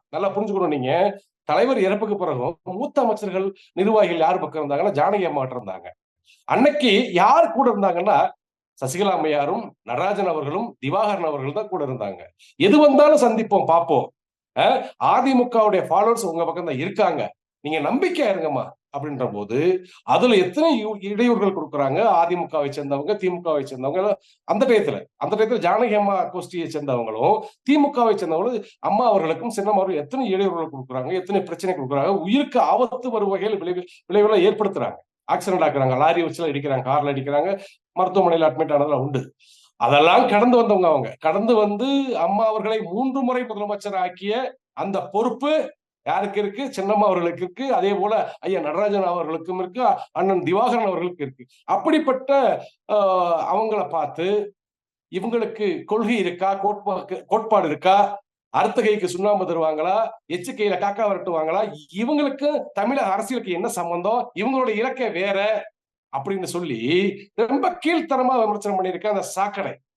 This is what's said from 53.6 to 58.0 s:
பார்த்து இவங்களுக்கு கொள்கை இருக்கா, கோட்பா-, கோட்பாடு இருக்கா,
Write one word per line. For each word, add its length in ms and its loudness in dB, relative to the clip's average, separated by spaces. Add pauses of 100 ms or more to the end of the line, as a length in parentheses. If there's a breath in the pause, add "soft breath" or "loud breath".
பார்த்து 380 -4 (840)
இவங்களுக்கு 720 -4
கொள்கை 320 0
இருக்கா, 380 -2
கோட்பா-, 720 -6
கோட்பாடு 400 2
இருக்கா, 300 4 (580)